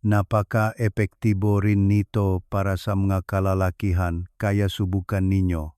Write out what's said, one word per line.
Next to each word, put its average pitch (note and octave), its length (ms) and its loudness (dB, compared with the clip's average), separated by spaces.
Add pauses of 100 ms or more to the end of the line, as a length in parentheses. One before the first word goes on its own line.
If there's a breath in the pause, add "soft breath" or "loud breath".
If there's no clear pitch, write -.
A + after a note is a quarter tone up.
Napaka-epektibo G#2 1500 0
rin G2+ 300 2
nito G2+ 640 0
para G2 240 -2
sa G#2 160 -4
mga G2 340 0
kalalakihan, F#2 1080 -2
kaya G2+ 320 0
subukan F#2+ 560 -2
ninyo. F2+ 520 0